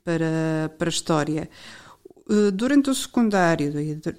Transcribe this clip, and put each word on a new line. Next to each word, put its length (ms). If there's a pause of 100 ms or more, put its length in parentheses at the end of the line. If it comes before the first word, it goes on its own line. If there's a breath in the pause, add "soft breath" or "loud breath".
para, 760
para 100
a 20
História. 600 (800 loud breath)
Eh, 220
durante 380
o 60
secundário, 840
e 160
du-, 240